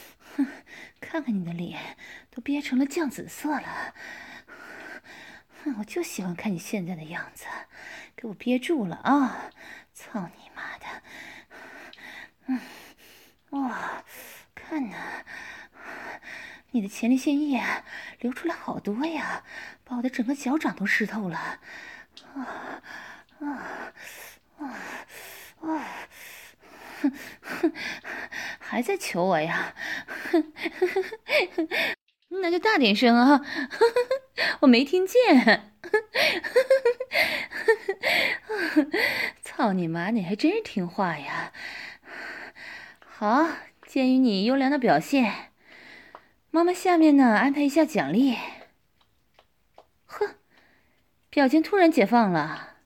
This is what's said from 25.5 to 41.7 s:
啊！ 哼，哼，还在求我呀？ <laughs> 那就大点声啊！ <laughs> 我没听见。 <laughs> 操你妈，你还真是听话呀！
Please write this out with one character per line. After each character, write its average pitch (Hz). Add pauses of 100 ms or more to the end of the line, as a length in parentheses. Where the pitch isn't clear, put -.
啊！ 320 (920)
哼， 277 (300)
哼， - (840)
还 226
在 392
求 180
我 180
呀？ - (580)
<laughs> - (120)
那 339
就 359
大 440
点 214
声 233
啊！ 269 (580)
<laughs> -
我 294
没 240
听 370
见。 285 (3750)
<laughs> -
操 220
你 180
妈， 170
你 226
还 175
真 302
是 440
听 185
话 175
呀！ - (1500)